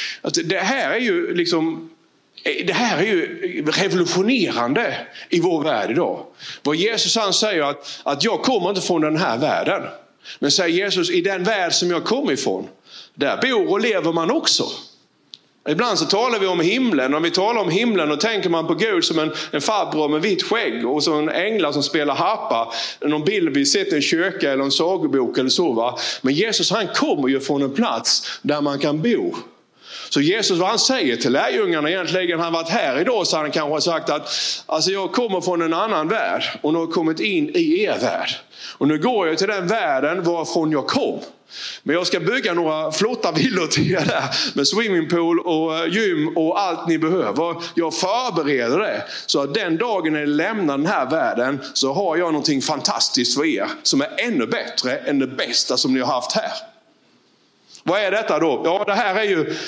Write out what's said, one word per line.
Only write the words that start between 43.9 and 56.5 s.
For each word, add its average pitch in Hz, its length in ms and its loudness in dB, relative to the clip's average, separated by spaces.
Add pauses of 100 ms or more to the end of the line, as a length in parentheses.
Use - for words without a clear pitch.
er 170 140 2
där 139 180 0 (300)
med 139 140 2
swimmingpool 170 720 2
och, 160 380 -2
eh, 165 140 -2
gym 165 440 0
och 170 240 2
allt 170 280 -2
ni 160 100 2
behöver. 156 580 0 (180)
Jag 170 200 0
förbereder 165 840 0
det 127 240 -2 (240)
så 143 140 2
att 143 140 -2
den 180 220 0
dagen 185 360 0
ni 151 140 -2
lämnar 156 520 0
den 151 80 0
här 151 240 0
världen 135 500 0 (140)
så 135 180 0
har 170 240 0
jag 175 100 2
någonting 147 360 0
fantastiskt 139 720 -2
för 143 100 0
er 143 240 0 (140)
som 139 180 2
är 151 160 0
ännu 190 300 0
bättre 127 500 -4
än 147 220 -2
det 131 80 0
bästa 127 500 -2
som 131 180 2
ni 131 60 2
har 131 140 0
haft - 180 -2
här." - 200 -2 (1300)